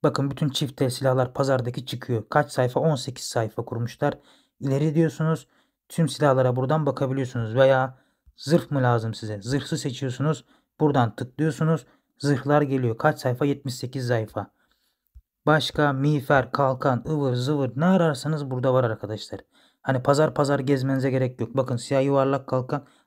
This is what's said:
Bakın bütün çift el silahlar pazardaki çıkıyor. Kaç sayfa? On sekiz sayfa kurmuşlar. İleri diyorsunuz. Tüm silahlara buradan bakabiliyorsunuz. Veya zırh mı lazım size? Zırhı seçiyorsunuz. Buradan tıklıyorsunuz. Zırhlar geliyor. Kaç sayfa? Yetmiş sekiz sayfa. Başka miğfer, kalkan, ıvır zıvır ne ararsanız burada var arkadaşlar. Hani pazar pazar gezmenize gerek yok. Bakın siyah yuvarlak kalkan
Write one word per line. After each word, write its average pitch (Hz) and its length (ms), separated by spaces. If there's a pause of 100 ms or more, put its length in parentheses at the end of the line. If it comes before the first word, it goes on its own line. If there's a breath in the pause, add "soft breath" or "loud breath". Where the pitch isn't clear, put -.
Bakın 139 280
bütün 143 180
çift 131 340
el 127 80
silahlar 127 440
pazardaki 127 520
çıkıyor. 120 440
Kaç 147 220
sayfa? 127 280
On 156 140
sekiz 127 300
sayfa 113 400
kurmuşlar. 120 500 (460 soft breath)
İleri 143 340
diyorsunuz. 160 520 (420)
Tüm 160 200
silahlara 131 480
buradan 143 300
bakabiliyorsunuz. 131 680
Veya 131 440 (380 soft breath)
zırh 160 340
mı 139 120
lazım 113 320
size? 107 280
Zırhı 135 360
seçiyorsunuz. 139 640 (360 soft breath)
Buradan 135 360
tıklıyorsunuz. 156 720 (320 soft breath)
Zırhlar 143 440
geliyor. 131 360
Kaç 151 200
sayfa? 127 260
Yetmiş 139 300
sekiz 127 320
sayfa. 110 440 (960)
Başka 147 460
miğfer, 139 600
kalkan, 131 560
ıvır 143 260
zıvır 131 420
ne 147 80
ararsanız 156 680
burada 127 240
var 127 100
arkadaşlar. 110 560 (420 soft breath)
Hani 131 200
pazar 143 320
pazar 143 240
gezmenize 135 520
gerek 127 300
yok. 117 160
Bakın 127 200
siyah 135 280
yuvarlak 139 420
kalkan 127 400 (200 soft breath)